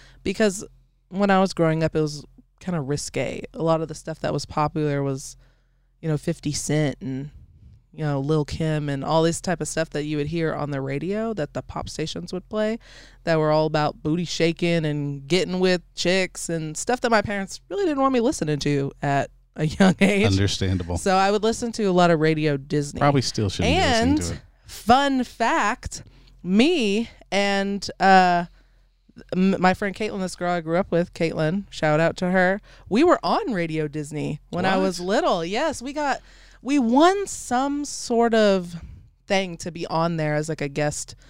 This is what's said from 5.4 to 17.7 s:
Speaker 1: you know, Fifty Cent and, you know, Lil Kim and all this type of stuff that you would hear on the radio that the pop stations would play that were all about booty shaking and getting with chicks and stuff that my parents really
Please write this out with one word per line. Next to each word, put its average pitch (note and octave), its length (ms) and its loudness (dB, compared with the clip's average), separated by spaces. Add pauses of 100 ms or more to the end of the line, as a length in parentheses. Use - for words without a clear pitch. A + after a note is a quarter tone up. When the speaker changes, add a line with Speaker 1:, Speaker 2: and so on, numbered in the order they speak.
Speaker 1:
you D#3+ 80 -6
know, D3+ 80 0
Fifty D3+ 360 -4
Cent D3+ 500 0
and, C3+ 280 -6 (640)
you D#3 100 -10
know, D3 160 -2
Lil D3 280 0
Kim D3+ 420 -2
and C#3 160 -4
all D#3 180 2
this E3 200 0
type F3 180 -2
of D#3 80 -6
stuff D#3+ 220 -4
that D3 140 -4
you D3+ 120 -4
would D3 120 -2
hear D#3+ 260 -2
on D3 160 -4
the C#3 100 -4
radio F3+ 540 -4
that D3+ 180 -6
the C3+ 80 -6
pop - 300 -10
stations E3+ 420 -8
would F#3 160 -10
play G#3+ 300 -2 (460)
that E3 140 2
were D#3 120 2
all D#3 160 4
about D3+ 360 -2
booty E3 220 -2
shaking E3+ 600 0
and C#3+ 420 -4
getting F3+ 320 0
with F#3 220 2 (120)
chicks F3+ 540 -2
and D#3+ 300 -6
stuff - 240 -2
that A#3+ 80 2
my A3 100 4
parents G3+ 480 -6
really G4 160 -4